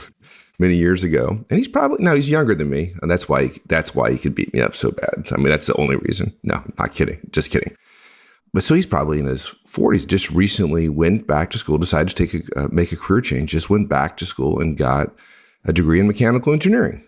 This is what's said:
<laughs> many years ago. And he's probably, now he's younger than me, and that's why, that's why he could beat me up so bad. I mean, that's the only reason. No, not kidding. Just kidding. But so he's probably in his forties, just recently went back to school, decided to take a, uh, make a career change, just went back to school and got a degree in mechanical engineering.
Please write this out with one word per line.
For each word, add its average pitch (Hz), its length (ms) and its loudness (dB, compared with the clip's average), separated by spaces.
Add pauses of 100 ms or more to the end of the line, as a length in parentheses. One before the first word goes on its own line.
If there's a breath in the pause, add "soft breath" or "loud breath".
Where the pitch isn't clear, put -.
(200)
<laughs> - 400 -16
many 90 160 4
years 90 280 2
ago. 76 260 0 (200)
And 175 80 0
he's 262 120 0
probably, 277 340 0
now 170 100 4
he's 139 160 2
younger 147 260 2
than 76 140 -2
me, 82 320 -2
and 82 80 -2
that's 87 200 0
why, 67 200 2 (180)
that's - 280 -2
why 60 160 2
he 64 60 0
could - 180 -2
beat - 180 -4
me - 80 0
up 50 140 -2
so - 160 -2
bad. - 400 -2
I - 60 -2
mean, 67 120 2
that's 76 180 0
the - 100 0
only 69 180 0
reason. - 380 -4 (100)
No, - 180 -4 (160)
not - 140 -2
kidding. - 280 -4 (120)
Just - 200 -2
kidding. - 240 -2 (760 soft breath)
But 95 100 0
so 156 120 2
he's 180 100 2
probably 76 340 0
in 71 60 -2
his 65 220 -4 (180)
forties, - 400 0
just 95 260 0
recently 85 580 2
went 85 380 2
back 76 240 0
to - 60 -6
school, 78 200 0
decided - 380 0
to 87 120 0
take - 60 -10 (240)
a, - 80 -2
uh, - 60 -2
make 85 200 0
a 87 60 -4
career 107 240 0
change, 73 300 -4
just 82 180 -2
went 104 200 2
back 71 280 -2
to 87 80 -8
school - 340 -2
and 76 180 -2
got 69 360 0 (540 soft breath)
a 87 60 2
degree 82 260 4
in 101 80 4
mechanical 120 460 2
engineering. 202 540 0